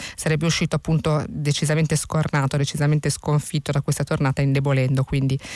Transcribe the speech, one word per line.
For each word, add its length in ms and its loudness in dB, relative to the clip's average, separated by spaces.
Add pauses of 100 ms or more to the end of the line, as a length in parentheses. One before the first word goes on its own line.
(160)
sarebbe 320 0
uscito 300 0
appunto 520 0
decisamente 680 0
scornato, 600 0
decisamente 540 0
sconfitto 600 -2
da 80 0
questa 240 -2
tornata, 360 0
indebolendo 640 2
quindi 340 0 (180)